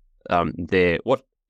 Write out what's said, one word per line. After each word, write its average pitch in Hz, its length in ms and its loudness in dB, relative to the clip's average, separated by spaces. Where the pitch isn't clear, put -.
Um, 85 260 0
there, 87 480 2
what, 131 200 -2